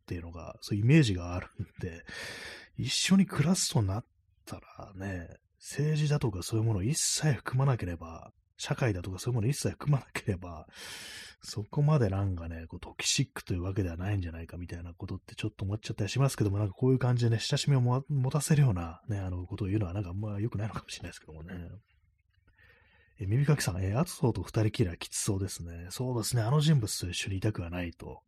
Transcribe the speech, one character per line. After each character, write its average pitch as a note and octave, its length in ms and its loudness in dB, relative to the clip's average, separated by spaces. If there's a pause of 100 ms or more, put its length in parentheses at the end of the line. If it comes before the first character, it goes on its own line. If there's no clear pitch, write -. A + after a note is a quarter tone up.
て - 100 -6
い F2 40 -6
う - 20 -10
の E2 100 -10
が、 E2 300 -12
そ - 140 -4
う - 20 2
い G#2 40 2
う - 20 2
イ A#2 40 4
メ D#3 120 8
ー D3+ 40 8
ジ G2+ 120 2
が F2 200 -4
あ F#2 40 0
る - 80 -8 (120)
ん - 60 -4 (160)
で、 E2+ 220 -10 (760)
一 A#2+ 140 -2
緒 - 240 4
に G3 100 8
暮 - 180 0
ら F3+ 120 6
す - 160 -2
と B2+ 100 4
な G2 180 0
っ - 60 -10 (400)
た - 140 -10 (180)
ら G2 180 -16
ね、 F#2 320 -6 (320)
政 D3+ 380 0
治 D3+ 120 2
だ D3 100 4
と B2 100 2
か F#2 140 -4
そ - 140 0
う - 20 4
い A2 40 2
う - 20 2
も A2+ 80 4
の F#2+ 60 2
を F2+ 40 0
一 C#3 160 2
切 - 340 2
含 - 260 -2
ま C3+ 60 4
な C3+ 120 4
け - 80 -4
れ F2 100 -4
ば、 - 360 -14 (260)
社 - 180 -2
会 A#2 180 2
だ F2+ 80 -2
と G2 100 -6
か F2+ 80 -8
そ - 100 -4
う B2 40 0
い - 0 -
う - 20 0
も A2+ 60 2
の G#2 60 2
を - 20 4
一 D3 80 0
切 - 140 -2
含 - 200 -2
ま C#3 80 4
な - 140 -10
け - 180 -4
れ F2+ 60 0
ば、 E2+ 300 -10 (760)
そ - 220 -8
こ - 180 -2
ま D3 180 6
で G#2+ 100 4
な G2 140 2
ん F#2+ 120 0
か E2+ 120 -6
ね、 E2 200 -8
こ - 100 -12
う、 - 20 -10
ト - 180 -14
キ - 100 -2
シ - 160 2
ッ - 100 0
ク - 100 -10
と - 100 -4
い F2+ 40 0
う E2+ 60 -2
わ F#2+ 100 -2
け G2+ 100 0
で F2+ 60 0
は E2 80 -6
な F#2+ 140 -2
い G2+ 60 2
ん F#2+ 40 0
じ F2 80 -4
ゃ - 20 -8
な D#2+ 100 -10
い E2 60 -10
か F2+ 100 -12
み F2 100 -8
た F2 100 -10
い E2+ 60 -10
な F2 100 -12
こ - 140 -12
と F#2+ 80 -6
っ F#2 40 -8
て - 160 -18
ち - 100 -6
ょ G#2 40 0
っ - 20 -6
と - 140 -8
思 F#2+ 100 -2
っ A2 40 -6
ち - 100 -12
ゃ A2+ 40 -4
っ - 20 -4
た G#2 100 -2
り G2 40 -4
し B2 100 -2
ま C3+ 100 6
す - 80 -4
け A#2 60 2
ど G2+ 80 2
も、 G2 60 0
な G#2+ 80 2
ん - 20 0
か F#2+ 60 -4
こ - 140 2
う C3 40 6
い C3 40 6
う A#2+ 40 2
感 B2 160 2
じ A#2+ 100 2
で A#2 100 6
ね、 G#2+ 40 2
親 - 180 0
し - 120 0
み C#3 60 6
を B2+ 60 4
も-、 B2 280 2
持 C3 220 0
た D3+ 100 0
せ D3+ 140 4
る D3 60 6
よ C3 100 8
う - 20 2
な E2+ 360 -4
ね、 G2+ 100 0
あ F#2 100 -2
の、 F2+ 160 -4
こ G2+ 120 -8
と G#2 80 -2
を - 20 -2
言 G2 100 2
う - 20 4
の G2+ 80 0
は F2 60 -6
な G#2 80 -2
ん - 20 -4
か F2 60 -6
あ F2 40 -8
ん G2 40 -4
ま G2+ 220 -4
良 A2 100 0
く - 80 -6
な G#2 80 -2
い - 20 -4
の F#2 60 -8
か - 100 -8
も - 60 -20
し - 80 -10
れ - 60 -12
な F2 60 -10
い - 0 -
で - 40 -16
す - 60 -18
け - 80 -20
ど D#2 60 -16
も D#2 100 -12
ね。 F2+ 100 -12 (1700)
え、 G2+ 60 -4
耳 B2 200 4
か D3 100 6
き - 80 -4
さ - 80 0
ん、 F2+ 100 -2
え、 F#2+ 120 0
麻 C3+ 120 4
生 - 280 0
と F2+ 100 -2
二 - 180 0
人 G#2+ 100 4
き - 120 2
り F2+ 60 2
は F2 80 -8
き - 100 -10
つ - 100 -8
そ G2 200 0
う - 20 -2
で F#2+ 80 -2
す - 160 -8
ね。 E2+ 260 -10
そ B2+ 240 -4
う A#2+ 40 0
で G#2+ 80 0
す B2 100 -2
ね。 B2 60 4
あ G#2+ 100 2
の D3+ 80 6
人 D3+ 200 6
物 - 180 -2
と F#2 120 -4
一 F2 40 -4
緒 - 160 -4
に F#2+ 80 -2
い - 20 -2
た G#2 140 0
く - 80 -6
は E2+ 80 -6
な F2 140 -4
い E2+ 80 -6
と C2+ 360 -14